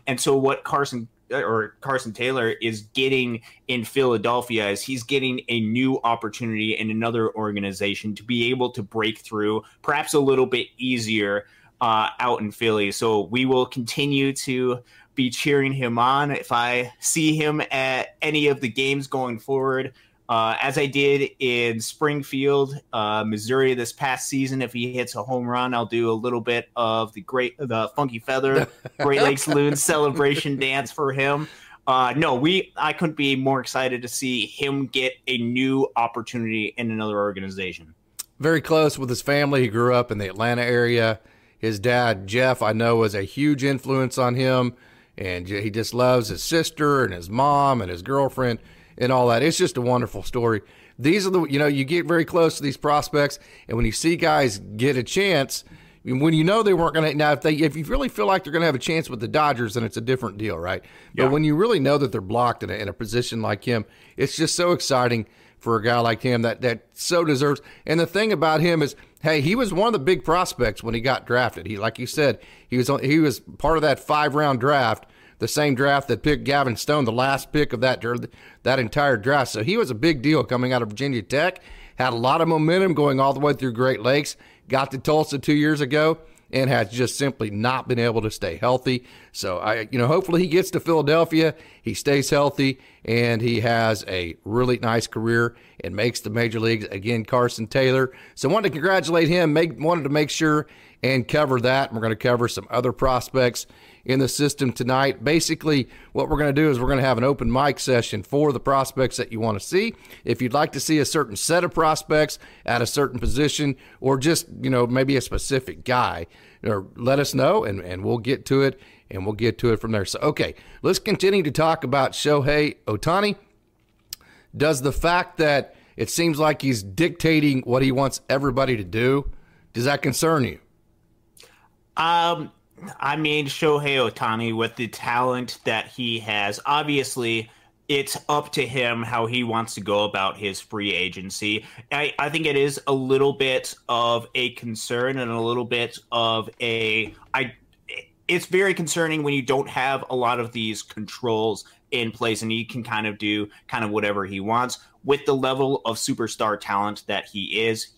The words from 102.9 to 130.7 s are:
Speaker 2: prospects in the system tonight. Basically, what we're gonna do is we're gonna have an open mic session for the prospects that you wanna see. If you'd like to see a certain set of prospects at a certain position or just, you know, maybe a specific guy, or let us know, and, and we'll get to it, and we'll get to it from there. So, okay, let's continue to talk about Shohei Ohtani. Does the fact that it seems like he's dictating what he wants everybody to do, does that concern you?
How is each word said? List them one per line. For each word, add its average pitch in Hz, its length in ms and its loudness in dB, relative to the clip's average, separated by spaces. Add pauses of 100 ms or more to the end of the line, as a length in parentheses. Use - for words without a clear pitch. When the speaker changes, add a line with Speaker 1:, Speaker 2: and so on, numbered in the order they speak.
Speaker 2:
prospects 127 720 0 (380)
in 131 140 2
the 135 100 4
system 139 440 0
tonight. 131 520 0
Basically, 151 640 2 (240)
what 135 160 -2
we're 143 100 0
gonna 147 140 2
do 151 180 4
is 127 80 2
we're 127 100 0
gonna 135 140 2
have 131 160 2
an 117 60 2
open 127 280 2
mic 139 260 2
session 117 440 0
for 147 300 2
the 120 80 -2
prospects 135 560 0
that 107 160 -6
you 110 80 -4
wanna 107 200 0
see. 220 340 0 (300)
If 117 160 0
you'd 123 120 -2
like 147 200 2
to 139 80 -6
see 156 180 2
a 139 60 4
certain 123 320 -2
set 175 280 2
of 170 80 -2
prospects 156 640 2 (280)
at 120 160 0
a 113 40 0
certain 127 320 0
position 135 580 0 (240)
or 135 180 2
just, 151 280 0 (140)
you 131 100 -2
know, 123 160 4
maybe 131 300 2
a 127 40 2
specific 104 640 -4
guy, 98 420 0 (380)
or 101 220 -2 (100)
let 127 220 0
us 139 160 0
know, 151 300 2
and, 98 160 -6
and 90 240 -8
we'll 117 140 0
get 120 280 -4
to 139 160 2
it, 135 180 0 (300)
and 95 140 -8
we'll 104 100 -4
get 110 240 0
to 117 140 2
it 107 80 0
from 113 120 -4
there. 101 120 0
So, - 160 -6
okay, 127 340 -2 (280)
let's 185 160 2
continue 196 440 2
to 147 80 -2
talk 160 340 0
about 131 280 0
Shohei 147 640 2 (100)
Ohtani. 190 500 0 (1200)
Does 139 260 2
the 135 100 0
fact 175 460 0
that 147 360 2 (220)
it - 140 -4
seems 165 280 0
like 151 240 2
he's 127 200 0
dictating 151 800 2
what 123 200 2
he 135 100 2
wants 131 360 0
everybody 135 480 0
to 104 80 -4
do, 127 460 0 (420)
does 117 120 -4
that 143 180 0
concern 151 420 2
you? 85 140 -6 (1400)